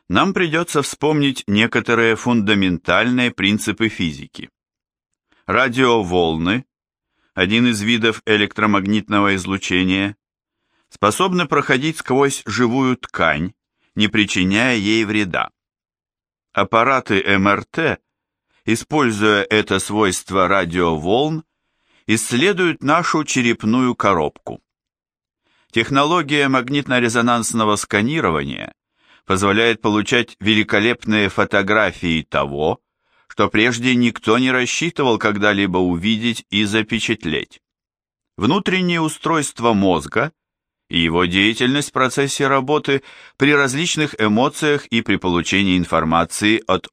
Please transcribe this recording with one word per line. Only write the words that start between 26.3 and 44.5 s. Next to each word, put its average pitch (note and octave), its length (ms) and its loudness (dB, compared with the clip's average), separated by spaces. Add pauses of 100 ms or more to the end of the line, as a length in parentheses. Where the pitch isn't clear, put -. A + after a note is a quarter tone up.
магнитно-резонансного A#2+ 1300 0
сканирования F#2 1000 -2 (520)
позволяет G2+ 540 2
получать A2 600 0
великолепные G#2+ 880 0
фотографии G2 1000 0
того, C#2+ 520 -2 (480)
что G#2 200 0
прежде A#2+ 460 2
никто A#2 420 0
не C3 140 0
рассчитывал B2+ 680 -2
когда-либо G2+ 600 0
увидеть G#2+ 720 -2
и G#2 140 0
запечатлеть. G#2+ 960 -4 (760)
Внутреннее F3+ 640 0
устройство D3+ 720 -2
мозга – G2 600 0 (560)
и - 100 -4
его E2 260 2
деятельность A#2 640 0
в - 20 -20
процессе C3+ 560 -2
работы C#3 560 0 (320)
при C#3+ 180 4
различных C#3+ 680 -2
эмоциях C#3 640 0